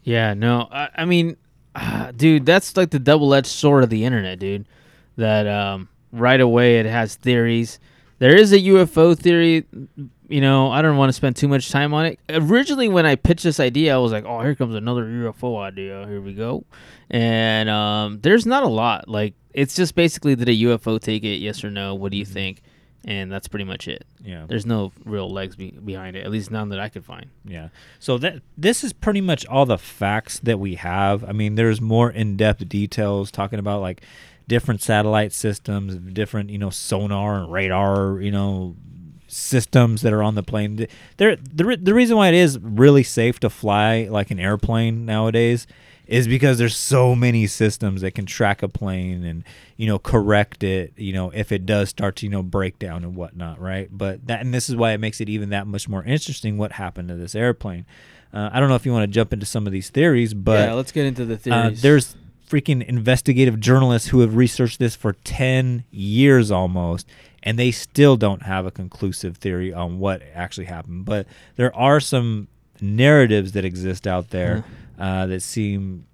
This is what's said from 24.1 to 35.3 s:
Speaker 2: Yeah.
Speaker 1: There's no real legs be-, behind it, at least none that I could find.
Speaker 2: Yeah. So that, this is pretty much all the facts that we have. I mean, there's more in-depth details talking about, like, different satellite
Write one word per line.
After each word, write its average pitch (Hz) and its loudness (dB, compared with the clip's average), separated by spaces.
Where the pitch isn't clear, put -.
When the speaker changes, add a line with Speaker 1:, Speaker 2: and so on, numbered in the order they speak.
Speaker 2:
Yeah. 85 -14
Speaker 1:
There's 104 -6
no 107 -4
real 98 -8
legs 95 -10
be-, 92 -16
behind 95 -14
it, 98 -14
at 101 -10
least 107 -6
none 107 -8
that 95 -8
I 107 -8
could 95 -16
find. 87 -20
Speaker 2:
Yeah. 80 -16
So 127 -4
that, 151 -6
this 190 0
is 247 -8
pretty 202 -2
much 175 -2
all 135 2
the 113 0
facts - -6
that 117 -2
we 95 -6
have. 98 -2
I 101 -10
mean, 104 -2
there's 113 2
more 113 2
in-depth 104 -2
details 101 -4
talking 104 -8
about, 101 -6
like, 92 -8
different 117 0
satellite 107 0